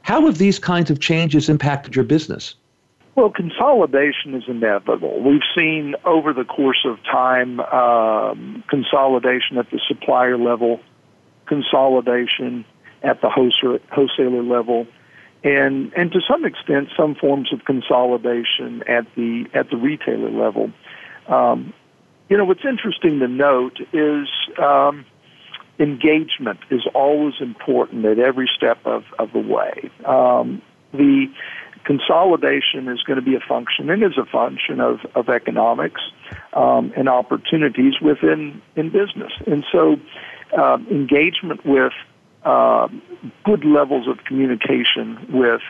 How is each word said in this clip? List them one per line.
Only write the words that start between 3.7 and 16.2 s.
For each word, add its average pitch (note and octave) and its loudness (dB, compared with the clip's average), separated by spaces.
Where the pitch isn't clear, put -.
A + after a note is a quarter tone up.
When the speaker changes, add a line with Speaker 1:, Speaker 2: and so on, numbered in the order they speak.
Speaker 2:
is B2 -8
inevitable. A2 -2
We've C#3 4
seen D#3 -2
over D#3+ 2
the B2 -4
course C3+ 0
of A#2 -4
time, B2+ 0
um, A2+ 0
consolidation C3 0
at A#2+ -4
the - -6
supplier B2+ 0
level, A#2 0
consolidation B2 0
at C3+ -2
the A2+ 0
wholesale, B2 2
wholesaler B2+ 0
level, A#2+ 0
and, C#3 0
and E3+ 0
to F3+ 2